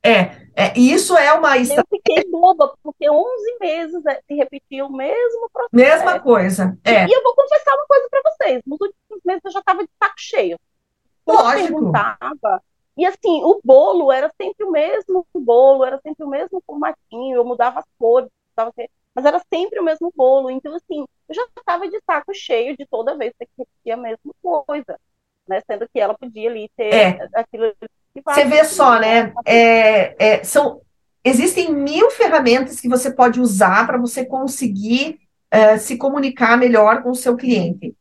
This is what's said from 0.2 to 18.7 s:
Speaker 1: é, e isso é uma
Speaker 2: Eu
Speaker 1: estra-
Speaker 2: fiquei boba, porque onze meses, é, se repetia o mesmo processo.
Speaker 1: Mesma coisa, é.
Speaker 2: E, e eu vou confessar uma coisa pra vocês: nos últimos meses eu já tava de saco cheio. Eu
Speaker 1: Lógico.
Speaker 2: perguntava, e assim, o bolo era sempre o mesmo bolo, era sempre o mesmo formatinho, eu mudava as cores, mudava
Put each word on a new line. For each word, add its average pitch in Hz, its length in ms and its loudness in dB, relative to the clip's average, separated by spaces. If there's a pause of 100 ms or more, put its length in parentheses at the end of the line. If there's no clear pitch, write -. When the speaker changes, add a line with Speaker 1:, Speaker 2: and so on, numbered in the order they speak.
Speaker 1:
é, - 220 -2
e 254 160 4
isso 359 240 2
é 294 160 6
uma 320 240 2
Speaker 2:
Eu 247 60 2
Speaker 1:
estra- 285 260 0
Speaker 2:
fiquei 381 420 0
boba, 339 400 2 (100)
porque 302 280 -4
onze 453 500 -2
meses, 330 460 -6
é, - 220 -2
se 285 80 -10
repetia 277 500 -6
o 277 100 -14
mesmo 453 560 -4
processo. 359 220 -8
Speaker 1:
Mesma 311 460 4
coisa, 190 640 0
é. 202 220 4
Speaker 2:
E, 359 40 -4
e 453 40 6
eu 523 100 2
vou - 120 0
confessar 554 400 2
uma 587 120 -6
coisa 539 220 2
pra 539 120 -2 (100)
vocês: 269 340 -2
nos 277 140 -12
últimos 403 460 -12
meses 359 180 -4
eu 381 80 -12
já 392 120 -8
tava 381 200 -2
de - 60 -12 (120)
saco - 160 -2
cheio. 180 400 -4 (720)
Eu - 80 2
Speaker 1:
Lógico. 349 320 2
Speaker 2:
perguntava, 214 960 -4 (340)
e 339 80 -2
assim, 359 380 -2
o 403 200 2
bolo 277 480 4
era 269 180 -2 (120)
sempre 392 240 -10
o 381 60 -6
mesmo 359 540 -2 (100)
bolo, 262 500 4
era 269 160 -8
sempre 302 240 -14
o - 20 -10
mesmo 349 380 -8
formatinho, 277 720 -8
eu 240 80 0
mudava 247 340 -4
as - 60 -16 (120)
cores, 247 300 2 (240)
mudava 233 200 -6